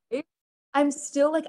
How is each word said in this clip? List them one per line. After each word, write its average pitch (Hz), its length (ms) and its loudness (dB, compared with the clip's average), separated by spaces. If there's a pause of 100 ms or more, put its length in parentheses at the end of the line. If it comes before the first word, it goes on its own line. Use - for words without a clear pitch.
life, 277 140 -6 (500)
I'm 294 180 2
still, 285 420 0
like, 311 160 0